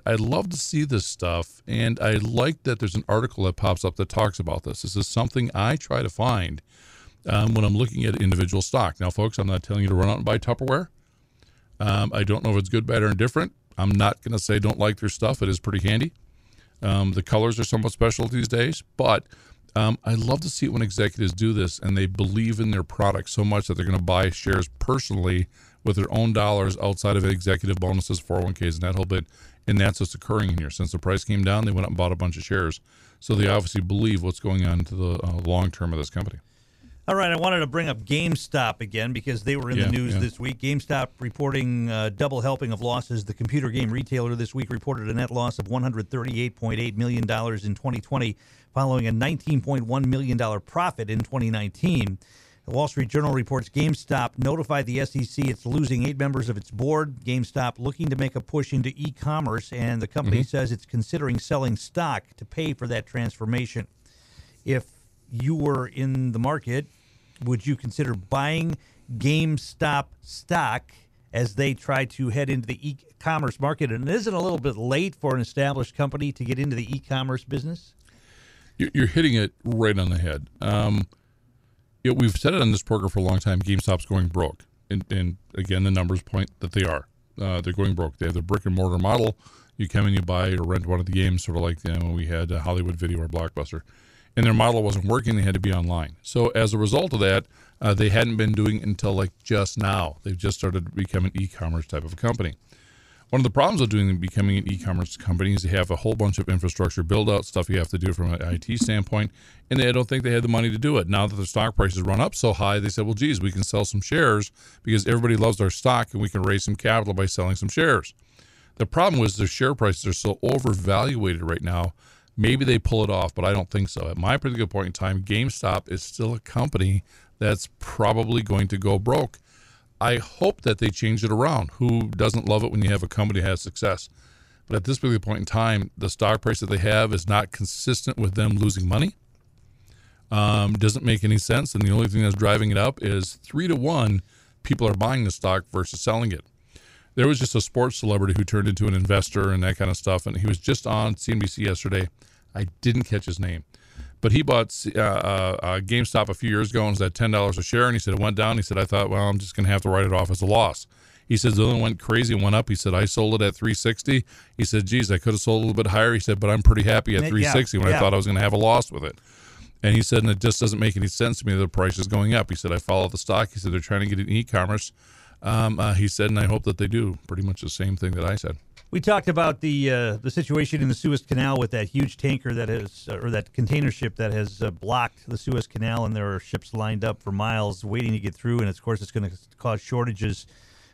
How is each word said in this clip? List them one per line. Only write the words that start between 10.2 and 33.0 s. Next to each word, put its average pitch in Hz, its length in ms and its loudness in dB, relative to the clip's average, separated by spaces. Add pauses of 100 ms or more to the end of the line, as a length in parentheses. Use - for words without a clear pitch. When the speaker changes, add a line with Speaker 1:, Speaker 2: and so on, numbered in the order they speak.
Speaker 1:
buy 110 140 2
Tupperware. 131 500 -2 (920)
Um, 104 340 0
I 104 80 0
don't 101 220 0
know 113 60 2
if 101 80 4
it's 98 100 0
good, 95 180 0
bad, 117 160 0
or 107 60 4
indifferent. 117 440 0 (260)
I'm 98 120 2
not 101 320 2
gonna 110 160 -4
say 104 200 0
don't 104 200 0
like 104 220 0
their 104 80 -2
stuff. - 340 -2
It 98 60 0
is 95 100 0
pretty 101 300 -2
handy. 120 240 0 (720)
Um, 98 300 2
the 92 100 -2
colors 110 360 0
are 110 60 -2
somewhat 113 280 0
special 117 360 0
these 117 200 -2
days, 120 340 -2 (140)
but, 113 300 2 (480)
um, 110 300 2
I 113 100 2
love 120 280 0
to 170 80 -6
see - 160 -2
it 117 60 -2
when 113 100 -2
executives 98 500 0
do 110 200 0
this 92 260 -2
and 98 180 0
they 95 100 2
believe 101 540 0
in 110 100 2
their 98 120 0
product - 480 -2
so 104 140 0
much 104 220 2
that 90 80 -2
they're 90 120 -2
gonna 92 140 2
buy 90 300 2
shares 98 380 0 (100)
personally 92 680 0 (360)
with 104 140 0
their 98 160 0
own 113 220 2
dollars 104 480 2
outside 101 340 0
of 95 80 2
executive 95 540 0
bonuses, 92 400 -2
four 87 200 -4
oh 90 60 0
one 92 80 -2
Ks, 87 220 -2
and 80 60 -6
that 90 160 -2
whole 92 100 0
bit. 92 180 -2 (420)
And 104 120 4
that's 98 220 2
what's 98 140 -4
occurring 104 360 -2
in 85 80 0
here. 78 100 -4
Since 82 240 -4
the 87 60 -6
price 95 260 -2
came 101 180 0
down, 101 220 2
they 104 80 0
went 92 120 0
up 85 60 -4
and - 60 -4
bought 90 160 2
a 87 40 0
bunch 87 200 -2
of 76 60 -8
shares. 87 380 -2 (380)